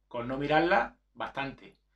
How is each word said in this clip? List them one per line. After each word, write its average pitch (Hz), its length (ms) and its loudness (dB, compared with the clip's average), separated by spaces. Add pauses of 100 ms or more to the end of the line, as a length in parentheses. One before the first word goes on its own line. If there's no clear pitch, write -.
con 120 200 -8
no 135 100 -4
mirarla, 156 580 2 (180)
bastante. 120 640 -10 (180)